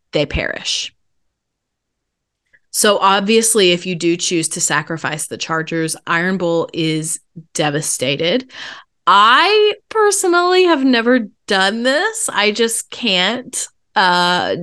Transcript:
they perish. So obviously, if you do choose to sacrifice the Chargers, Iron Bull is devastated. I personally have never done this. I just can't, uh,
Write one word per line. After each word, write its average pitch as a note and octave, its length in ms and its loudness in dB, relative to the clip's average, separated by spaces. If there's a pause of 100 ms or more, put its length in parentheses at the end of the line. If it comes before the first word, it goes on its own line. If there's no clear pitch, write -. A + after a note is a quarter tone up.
(120)
they D3+ 120 0
perish. - 680 -6 (1800)
So G3+ 260 2
obviously, G3 760 2
if F3 120 -2
you F#3 100 -6
do E3+ 220 -2
choose E3 320 -4
to - 120 -8
sacrifice D3+ 680 -4
the A#2+ 100 -12
Chargers, D#3+ 600 -4 (100)
Iron F3+ 320 0
Bull E3+ 340 -2
is D#3+ 480 -4 (320)
devastated. D3+ 960 -2 (560)
I D#4+ 680 4 (160)
personally F#4 720 2
have D#4+ 180 2
never A#3+ 460 2 (180)
done G3+ 360 0
this. D#4+ 500 -2
I G#3 200 0
just A3+ 360 -2
can't, A3 800 -4 (280)
uh, F3 680 2